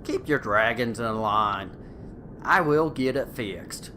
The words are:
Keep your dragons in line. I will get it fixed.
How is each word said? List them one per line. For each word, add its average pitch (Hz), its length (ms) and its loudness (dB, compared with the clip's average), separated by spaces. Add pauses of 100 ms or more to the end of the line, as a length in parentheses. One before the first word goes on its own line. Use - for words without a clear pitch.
Keep 185 240 -4
your 143 120 2
dragons 110 600 2
in 110 220 -2
line. 104 500 2 (720)
I 175 180 4
will 156 280 4
get 131 260 0
it 131 140 -2
fixed. 95 680 -8